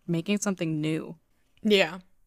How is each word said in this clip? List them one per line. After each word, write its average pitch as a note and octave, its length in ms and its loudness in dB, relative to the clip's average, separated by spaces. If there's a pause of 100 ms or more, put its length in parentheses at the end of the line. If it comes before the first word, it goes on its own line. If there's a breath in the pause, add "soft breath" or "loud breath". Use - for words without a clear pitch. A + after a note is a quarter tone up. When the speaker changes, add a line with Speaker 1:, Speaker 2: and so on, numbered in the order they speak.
Speaker 1:
making E3+ 320 0
something F3 420 -2
new. D#3 340 -4 (480)
Speaker 2:
Yeah. F#3+ 360 4 (280)